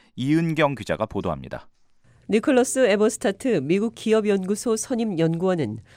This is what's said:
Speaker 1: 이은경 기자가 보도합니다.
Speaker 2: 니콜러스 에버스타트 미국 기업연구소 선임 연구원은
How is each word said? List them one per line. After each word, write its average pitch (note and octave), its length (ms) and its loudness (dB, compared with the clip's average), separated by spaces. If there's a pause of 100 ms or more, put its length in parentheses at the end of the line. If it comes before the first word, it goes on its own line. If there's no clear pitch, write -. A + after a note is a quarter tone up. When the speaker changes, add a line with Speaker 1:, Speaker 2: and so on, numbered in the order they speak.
(140)
Speaker 1:
이은경 D3+ 640 0
기자가 F#2+ 300 -4
보도합니다. D#2+ 600 -6 (640)
Speaker 2:
니콜러스 B3 560 4
에버스타트 G#3+ 760 0
미국 G3+ 320 0
기업연구소 G#3 800 0
선임 A3 420 -4
연구원은 E3 640 0 (160)